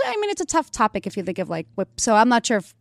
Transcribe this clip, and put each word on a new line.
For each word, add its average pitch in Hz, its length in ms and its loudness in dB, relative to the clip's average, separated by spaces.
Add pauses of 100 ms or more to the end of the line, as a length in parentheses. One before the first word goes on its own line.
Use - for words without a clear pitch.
I 262 120 -4
mean, 415 120 0
it's 403 100 -4
a 349 60 -2
tough 311 260 -2
topic 214 360 -2
if 190 100 -8
you 190 60 -6
think 175 160 -6
of, 180 100 -4
like, 165 240 -6
what, 190 140 -4 (100)
so - 180 2
I'm 226 140 6
not 233 160 2
sure 226 120 0
if - 240 -6